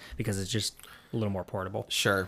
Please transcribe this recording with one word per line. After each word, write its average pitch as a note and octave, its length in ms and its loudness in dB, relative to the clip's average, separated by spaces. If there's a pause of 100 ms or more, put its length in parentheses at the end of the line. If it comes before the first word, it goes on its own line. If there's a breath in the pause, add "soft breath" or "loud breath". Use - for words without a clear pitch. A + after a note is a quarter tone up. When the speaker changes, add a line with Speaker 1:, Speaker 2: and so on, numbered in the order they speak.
(180 loud breath)
Speaker 1:
because A2 220 0
it's F#2 120 -2
just G#2+ 240 0 (380 loud breath)
a - 20 0
little A2 160 2
more F#2 140 -2
portable. G2+ 420 -4
Speaker 2:
Sure. G2 400 4